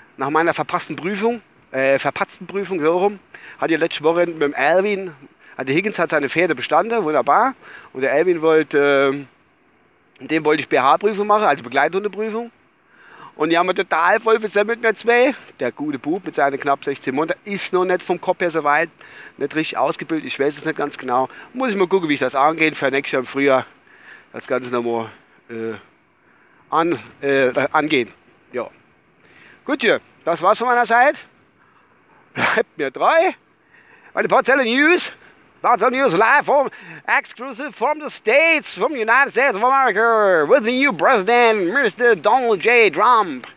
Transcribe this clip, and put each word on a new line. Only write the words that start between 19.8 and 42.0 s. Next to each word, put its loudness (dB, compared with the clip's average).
ich -6
weiß -2
es -12
nicht -4
ganz -6
genau. -2
Muss -2
ich -2
mal 2
gucken, 0
wie 0
ich -2
das -2
angehe, 2
für -2
nächstes -4
Jahr 0
im -6
Frühjahr 2
das -16
Ganze -6
nochmal, -4
äh, -8
an, 0
äh, 2
angehen. 0
Ja. -8
Gut, -4
ja, 2
das -2
war's 2
von -2
meiner 2
Seite. 2
Bleibt -2
mir -6
treu. 2
Meine -2
Parzelle 2
News. 0
That's 0
our 2
news 0
live 4
from, 0
exclusive -6
from -2
the -10
States, 0
from -4
United 2
States 0
of -6
America, 2
with 4
the -2
new 0
president, 2
Mister 2